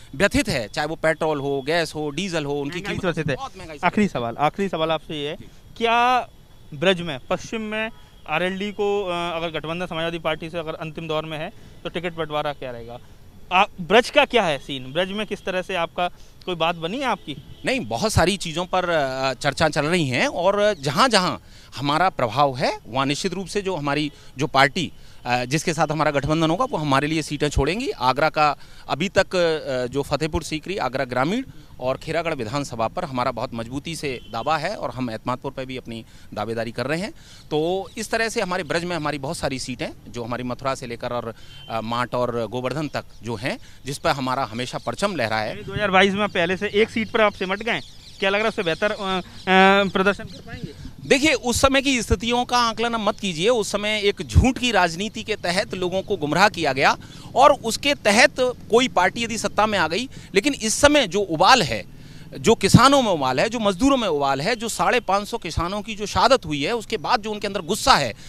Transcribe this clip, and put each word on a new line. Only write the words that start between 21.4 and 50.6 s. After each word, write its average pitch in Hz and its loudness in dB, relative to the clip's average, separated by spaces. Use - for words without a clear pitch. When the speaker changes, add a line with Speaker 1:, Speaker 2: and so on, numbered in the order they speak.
Speaker 1:
हमारा 147 2
प्रभाव 127 2
है, 247 -2
वहाँ 131 -2
निश्चित 165 -2
रूप 190 -6
से 208 -4
जो 185 -4
हमारी 147 -2
जो 147 0
पार्टी, 139 2
अ, 123 0
जिसके 151 -2
साथ 156 2
हमारा 151 2
गठबंधन 156 0
होगा, 202 0
वो 240 -2
हमारे 147 2
लिए 160 0
सीटें 147 -2
छोड़ेंगी। 175 0
आगरा 131 0
का 151 2
अभी 143 -2
तक, 190 0
अ, 139 0
जो 139 0
फतेहपुर 156 -2
सीकरी, 160 -6
आगरा 131 -2
ग्रामीण 143 0
और 131 -2
खेरागढ़ 160 -4
विधानसभा 117 -4
पर 180 -6
हमारा 131 -2
बहुत 120 -6
मजबूती 135 -8
से 135 -6
दावा 131 -2
है 175 -4
और 147 -6
हम 123 -6
एतमादपुर 123 -6
पर 131 -10
भी 131 -10
अपनी 117 -12
दावेदारी 113 -4
कर 120 -4
रहे 160 -4
हैं। 226 -6
तो 170 -2
इस 220 -8
तरह 226 0
से 226 -4
हमारे 185 -2
ब्रज 165 -2
में 175 -2
हमारी 147 -4
बहुत 139 -6
सारी 135 -4
सीटें, 131 -6
जो 117 -8
हमारी 120 -4
मथुरा 127 -4
से 127 -8
लेकर 120 -8
और, 113 -6
अ, 113 -4
माट 120 -2
और 120 -2
गोवर्धन 127 -4
तक 113 -6
जो 113 -6
हैं, 139 -6
जिस 139 -6
पर 170 0
हमारा 131 0
हमेशा 123 -6
परचम 175 -4
लहरा 110 0
है। 107 -2
Speaker 2:
यानी 196 -8
दो 196 -12
हज़ार 202 -2
बाईस 190 6
में 208 0
पहले 175 0
से 196 -4
एक 208 2
सीट 220 -4
पर 233 2
आप 208 4
सिमट 196 -4
गए, 220 -2
क्या 196 2
लग 202 2
रहा 214 2
है 226 2
उससे 208 -2
बेहतर, 170 0
अ, 208 -4
अ, 190 -2
प्रदर्शन 196 2
कर - -14
पाएंगे? - -12